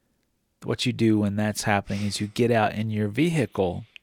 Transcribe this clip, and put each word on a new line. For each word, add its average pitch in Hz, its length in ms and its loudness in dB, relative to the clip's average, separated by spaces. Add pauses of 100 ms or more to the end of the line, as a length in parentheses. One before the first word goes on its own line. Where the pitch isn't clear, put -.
(640)
what 120 200 -4
you 123 80 0
do 110 280 4
when 101 160 0
that's 107 260 -2
happening 101 420 -2
is 101 160 -4
you 104 60 -4
get 117 240 2
out 110 240 2
in 110 160 -4
your 107 180 -2
vehicle 113 760 0 (180)